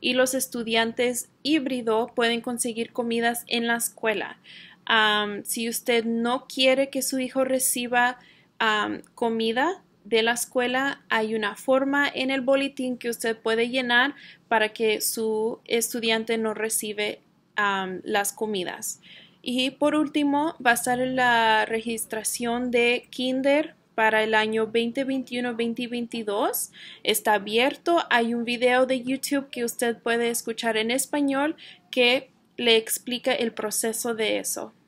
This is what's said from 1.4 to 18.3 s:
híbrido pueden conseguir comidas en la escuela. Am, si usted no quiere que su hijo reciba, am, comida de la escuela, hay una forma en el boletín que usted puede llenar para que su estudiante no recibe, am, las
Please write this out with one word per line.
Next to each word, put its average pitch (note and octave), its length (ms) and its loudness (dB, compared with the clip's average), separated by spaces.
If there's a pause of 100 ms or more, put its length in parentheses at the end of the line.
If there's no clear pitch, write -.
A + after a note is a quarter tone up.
híbrido B3 680 0
pueden A#3 280 2
conseguir A#3 500 -4
comidas A#3 560 -2
en A#3+ 200 -2
la A#3 100 0
escuela. - 600 -4 (460)
Am, G#3+ 600 2
si A#3 240 -4
usted A#3 340 0
no A#3 420 0
quiere C4 440 2
que C4+ 120 -4
su C4 180 -4
hijo B3+ 260 0
reciba, B3 760 0 (400)
am, G#3+ 440 0 (120)
comida A3+ 680 0 (220)
de A3 200 2
la A#3 100 2
escuela, B3+ 760 -2
hay A3 280 -2
una G#3 200 -2
forma C#4 580 2
en C4 180 -2
el C4+ 100 -2
boletín C4 560 0
que A#3+ 120 -6
usted A3+ 280 -4
puede A3+ 320 0
llenar B3 440 2 (360)
para G#3+ 240 2
que A3 260 0
su A3 640 -2
estudiante A3+ 760 -2
no A3 160 -2
recibe, G#3 680 -4 (340)
am, F#3+ 480 -2
las G3+ 300 0